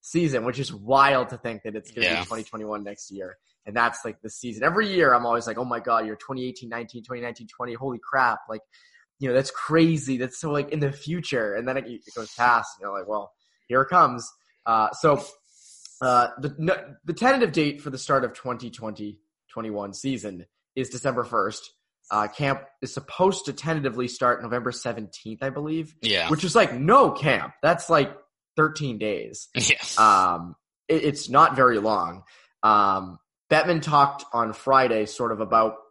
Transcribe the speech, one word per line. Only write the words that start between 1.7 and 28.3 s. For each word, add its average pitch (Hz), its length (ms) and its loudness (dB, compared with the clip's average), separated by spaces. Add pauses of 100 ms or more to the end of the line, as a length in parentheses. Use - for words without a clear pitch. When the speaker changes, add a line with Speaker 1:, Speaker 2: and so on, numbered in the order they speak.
Speaker 1:
it's 107 160 -12
gonna 107 160 -2
Speaker 2:
Yeah. 85 140 0
Speaker 1:
be 95 60 -6
twenty 110 180 -8
twenty-one 107 400 -8
next 101 260 -14
year. 95 280 -14 (260)
And 104 100 -14
that's, 117 300 0
like, 110 160 -10
the 110 80 -14
season. 113 340 -10
Every 185 260 0
year, 160 260 4
I'm 120 100 2
always 117 220 0
like, 107 100 -6
"Oh 123 80 -4
my 120 160 -4
God, 113 240 0
you're 107 120 -8
twenty 127 280 -10
eighteen 123 240 -12
nineteen, 117 340 -12
twenty 120 200 -12
nineteen 120 260 -12
twenty. 123 240 -10
Holy 123 260 -8
crap." 123 480 0
Like, 110 140 -10 (580)
you 135 80 -6
know, 123 80 -2
that's 135 160 2
crazy. 151 680 2
That's 127 200 -6
so, 160 120 -6
like, 143 180 -2
in 151 120 -4
the 139 120 0
future. 139 600 -4
And 117 120 -4
then 131 120 -4
it, 120 80 -8
it - 280 -18
goes 113 200 -12
past, 120 420 2
and 92 60 -18
you're 98 160 -6
like, 95 100 -10
"Well, 104 240 -6 (360)
here 131 120 2
it - 80 0
comes." 135 420 2 (360)
Uh, 110 260 2
so, 147 320 2 (760)
uh, 123 260 4 (140)
the, 143 180 -6
n-, - 360 -2 (100)
the 165 80 -6
tentative 240 380 2
date 147 280 0
for - 80 -12
the 131 80 -10
start 135 260 0
of 120 120 -4
twenty 120 360 -8
twenty 107 480 -12 (320)
twenty-one 104 440 -8
season 104 500 -8 (320)
is 127 140 -6
December 123 340 -2
first. 110 480 -2 (380)
Uh, 107 160 2
camp 139 360 -2 (180)
is - 140 -10
supposed 190 500 0
to 143 80 -8
tentatively 135 560 -4
start 120 340 0
November 120 300 -4
seventeenth, 110 680 -10
I 135 80 -4
believe. 156 500 -6
Speaker 2:
Yeah. 92 300 0
Speaker 1:
Which 151 120 0
is, 185 140 0
like, 175 160 4
no 170 380 6
camp. 127 420 -2 (100)
That's, 170 280 0
like, 151 260 2 (400)